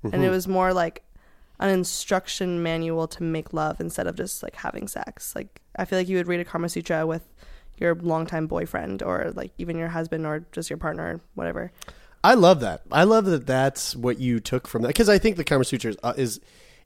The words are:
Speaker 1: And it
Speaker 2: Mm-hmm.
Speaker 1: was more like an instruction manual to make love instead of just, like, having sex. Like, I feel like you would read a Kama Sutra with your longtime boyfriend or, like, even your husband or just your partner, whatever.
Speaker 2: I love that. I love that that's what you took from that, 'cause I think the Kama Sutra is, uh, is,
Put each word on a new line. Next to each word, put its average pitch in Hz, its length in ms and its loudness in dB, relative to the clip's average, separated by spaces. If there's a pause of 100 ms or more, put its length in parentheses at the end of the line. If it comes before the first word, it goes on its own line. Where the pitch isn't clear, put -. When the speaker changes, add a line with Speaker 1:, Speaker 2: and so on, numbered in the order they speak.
Speaker 1:
And 107 120 -4
it - 40 2
Speaker 2:
Mm-hmm. 185 120 4
Speaker 1:
was 185 160 -2
more 185 260 2
like 170 300 -2 (560)
an 196 100 2
instruction 185 960 -2
manual 165 440 -2
to - 140 -10
make 160 320 -4
love 156 260 -2
instead 170 280 -4
of 175 80 -6
just, 185 260 -8
like, - 140 -12
having - 320 -8
sex. - 480 -10
Like, - 260 -12 (140)
I 180 100 -4
feel 185 140 0
like 185 100 -2
you 185 80 0
would 175 100 0
read 175 120 -2
a 175 60 -6
Kama 170 240 -4
Sutra 165 360 -2
with 160 160 -4 (560)
your 170 160 2
longtime 165 540 -2
boyfriend - 560 -4
or, - 320 -2
like, - 240 -10
even 170 180 -6
your 165 120 -4
husband 165 360 -4
or 151 260 -6
just 165 200 -8
your 156 60 -8
partner, 165 440 -6 (140)
whatever. 170 360 -6 (520)
Speaker 2:
I 208 100 10
love 180 280 8
that. 98 200 -4 (100)
I 160 120 6
love 214 220 6
that 160 200 2
that's 135 500 0
what 123 240 0
you 123 200 2
took - 280 -4
from 113 160 -2
that, 120 120 0
'cause 226 140 6
I 202 100 8
think 208 180 2
the 165 60 -4
Kama 135 220 4
Sutra 117 260 -2
is, 95 100 -6
uh, 120 160 -2
is, 123 240 -2 (440)